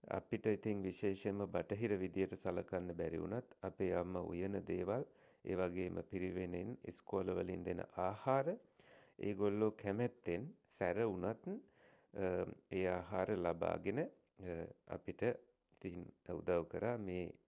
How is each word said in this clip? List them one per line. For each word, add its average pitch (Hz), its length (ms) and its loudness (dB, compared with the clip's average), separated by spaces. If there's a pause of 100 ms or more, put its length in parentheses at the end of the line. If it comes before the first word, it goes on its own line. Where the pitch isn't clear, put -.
අපිට 98 380 0
ඉතින් 104 360 2
විශේෂයෙන්ම 98 640 0
බටහිර 101 520 0
විදියට 92 360 0
සලකන්න 90 600 -2
බැරි 82 260 0
වුණත් 98 420 -4
අපේ 92 320 0
අම්මා 90 280 0
උයන 87 320 -2 (120)
දේවල්, 90 380 0 (400)
ඒ 92 100 0
වගේම 90 480 0
පිරිවෙනෙන් 90 680 -2 (180)
ඉස්කෝල 92 460 0
වලින් 90 300 0
දෙන 87 180 -2 (140)
ආහාර, 131 520 2 (720)
ඒගොල්ලෝ 104 520 4
කැමැත්තෙන් 104 760 0 (200)
සැර 95 380 2
වුණත්, 95 400 0
අ, - 800 -8 (440)
ඒ 95 160 2
ආහාර 90 500 0
ලබාගෙන, 85 600 0
අ, 185 100 0 (800)
අපිට - 360 -6
ඉතින් - 840 -4 (220)
උදව් 87 360 2
කරා 107 320 -2
මේ 90 360 -4 (160)